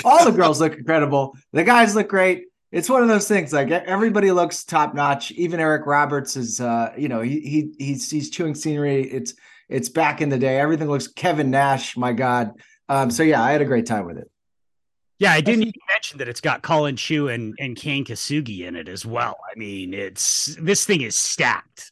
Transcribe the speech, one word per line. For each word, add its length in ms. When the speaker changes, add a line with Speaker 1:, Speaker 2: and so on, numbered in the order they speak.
Speaker 1:
All 180
the 80
girls 300
look 160
incredible. 580
The 120
guys 320
look 120
great. 380
It's 160
one 140
of 60
those 200
things, 240
like, 180
e-, 40
everybody 580
looks 320
top 300
notch. 380
Even 280
Eric 280
Roberts 480
is, 260
uh, 340
you 140
know, 120
he, 180
he, 340
he's, 280
he's 180
chewing 240
scenery. 480
It's, 320
it's 200
back 320
in 80
the 80
day. 220
Everything 280
looks 200
Kevin 420
Nash, 480
my 160
God. 380
Um, 220
so 140
yeah, 180
I 120
had 80
a 40
great 220
time 180
with 140
it. 100
Speaker 2:
Yeah, 140
I 100
didn't 220
Speaker 3:
Actually 60
Speaker 2:
even 200
mention 300
that 80
it's 140
got 200
Colin 340
Chu 320
and, 320
and 160
Kane 300
Kasugi 600
in 80
it 120
as 160
well. 340
I 60
mean, 360
it's, 680
this 240
thing 160
is 140
stacked. 760